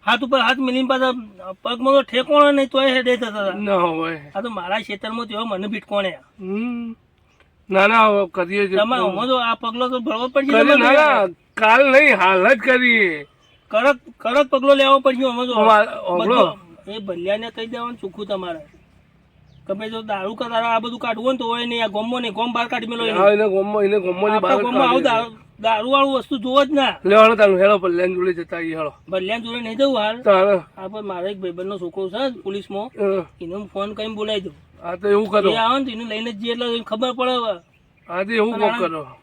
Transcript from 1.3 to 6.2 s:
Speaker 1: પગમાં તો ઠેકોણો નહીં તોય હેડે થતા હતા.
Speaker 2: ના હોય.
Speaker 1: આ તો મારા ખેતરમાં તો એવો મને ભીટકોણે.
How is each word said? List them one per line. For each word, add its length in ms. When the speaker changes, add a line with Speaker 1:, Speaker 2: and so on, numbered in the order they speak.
Speaker 1:
પગમાં 420
તો 80
ઠેકોણો 480
નહીં 180
તોય 240
હેડે 240
થતા 100
હતા. 320
Speaker 2:
ના 160
હોય. 460
Speaker 1:
આ 60
તો 100
મારા 280
ખેતરમાં 480
તો 80
એવો 100
મને 220
ભીટકોણે. 520